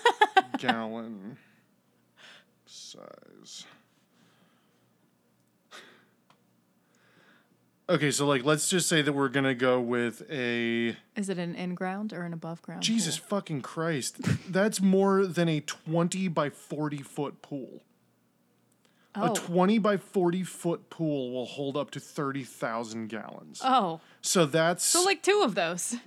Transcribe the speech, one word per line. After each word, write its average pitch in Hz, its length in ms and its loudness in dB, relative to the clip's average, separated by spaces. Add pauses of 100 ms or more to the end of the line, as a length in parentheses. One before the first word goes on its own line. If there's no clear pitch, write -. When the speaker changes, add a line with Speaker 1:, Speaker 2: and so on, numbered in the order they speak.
(140)
Speaker 1:
<laughs> - 460 0
Speaker 2:
gallon 113 800 -6 (1300)
size. - 1000 -20 (4000)
Okay, 147 220 2
so, 139 160 0
like, 139 180 4
let's 151 240 2
just 180 220 2
say 156 140 4
that 143 100 2
we're 139 160 2
gonna 135 240 2
go 127 260 4
with 120 520 0
a 117 640 0 (200)
Speaker 1:
Is 196 140 -4
it 180 80 -2
an 175 160 -4
in-ground 185 600 -6
or 175 100 -8
an 170 100 -8
above-ground 165 480 -10
Speaker 2:
Jesus 175 380 0
Speaker 1:
pool? - 80 -20 (100)
Speaker 2:
fucking 160 240 -4
Christ. 160 560 -4 (340)
That's 196 300 2
more 190 460 6
than 170 200 0
a 156 120 2
twenty 170 680 -2
by 151 220 0
forty 147 540 -6
foot - 400 -6
pool. - 400 -10 (1300)
Speaker 1:
Oh. 220 180 2
Speaker 2:
A 208 40 0
twenty 185 420 4
by 202 200 4
forty 175 460 0
foot - 460 -4
pool 143 420 -2
will 127 140 -4
hold 139 320 -6
up 139 140 -4
to 143 80 -10
thirty 139 440 -6
thousand 113 640 -6
gallons. - 540 -12
Speaker 1:
Oh. 208 380 2 (180)
Speaker 2:
So 170 280 4
that's 165 360 2
Speaker 1:
So, 349 200 4
like, 381 180 2
two 403 220 6
of 233 100 2
those. 180 420 -2 (100)